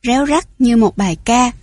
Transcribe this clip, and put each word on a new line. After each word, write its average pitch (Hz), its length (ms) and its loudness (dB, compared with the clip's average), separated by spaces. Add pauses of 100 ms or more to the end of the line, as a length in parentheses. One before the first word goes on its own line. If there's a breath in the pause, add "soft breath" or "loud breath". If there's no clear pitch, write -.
réo 262 220 0
rắt 302 220 -2 (120)
như 240 180 2
một 220 200 2
bài 190 280 -2
ca. 240 260 0 (120)